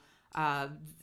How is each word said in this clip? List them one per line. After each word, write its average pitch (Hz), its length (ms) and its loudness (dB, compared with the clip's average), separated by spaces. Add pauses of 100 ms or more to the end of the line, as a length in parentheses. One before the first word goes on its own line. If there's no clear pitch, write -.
(360)
uh, 143 320 2 (340)